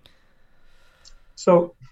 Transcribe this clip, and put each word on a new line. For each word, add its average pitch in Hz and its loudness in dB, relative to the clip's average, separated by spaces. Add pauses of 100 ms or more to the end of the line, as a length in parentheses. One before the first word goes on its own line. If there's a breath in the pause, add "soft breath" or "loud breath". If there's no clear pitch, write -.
(1400)
So, 175 -2 (160)